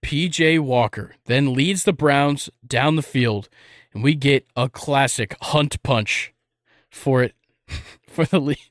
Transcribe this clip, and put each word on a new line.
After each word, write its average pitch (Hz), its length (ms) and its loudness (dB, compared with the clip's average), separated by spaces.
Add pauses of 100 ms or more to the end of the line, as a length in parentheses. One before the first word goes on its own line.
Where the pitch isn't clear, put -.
P 156 260 -2
J 160 300 2
Walker 123 560 0 (120)
then 131 280 2
leads 175 300 0
the 202 80 2
Browns 143 580 2 (160)
down 139 300 0
the 151 60 0
field, 117 460 -2 (460)
and 104 80 -6
we 147 140 2
get 139 300 2 (100)
a 123 120 0
classic 135 720 -2
Hunt 147 440 0
punch - 500 -2 (560)
for 131 320 0
it, 120 120 -4 (340)
<laughs> - 400 -16
for - 160 -2
the 175 160 0
lead. 143 180 -2 (120)